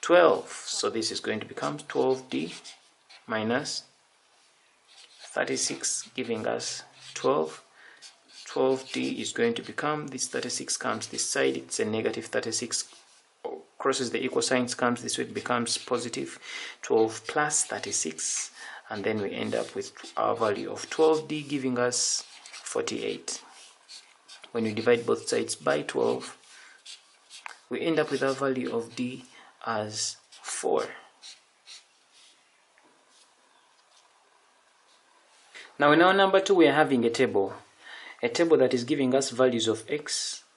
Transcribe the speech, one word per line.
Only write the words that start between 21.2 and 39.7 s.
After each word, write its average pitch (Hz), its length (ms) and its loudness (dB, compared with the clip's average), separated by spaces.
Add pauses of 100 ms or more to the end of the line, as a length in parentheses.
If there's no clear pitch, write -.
D 151 140 -4
giving 135 360 -2
us - 460 0 (260)
forty-eight. - 920 -6 (1080)
When 117 120 -2
we 107 80 -2
divide 117 320 4
both - 240 -2
sides - 260 0
by 73 280 0
twelve, 117 520 -2 (1300)
we 123 140 -6
end 165 160 0
up 151 120 0
with 135 120 -2
our 135 100 2
value 131 420 -2
of 113 220 -6
d 127 300 -6 (400)
as 107 500 -4 (240)
four. - 460 -2 (4000)
Now 147 140 8
in 160 80 8
our 185 140 8
number 196 260 6
two, 190 140 6
we 170 120 10
are 135 60 8
having 139 320 6
a 117 60 4
table, 101 420 2 (720)
a 120 60 2
table 165 280 4
that 127 180 6
is 120 100 0
giving 131 300 2
us 131 160 2
values 120 380 4
of 107 180 0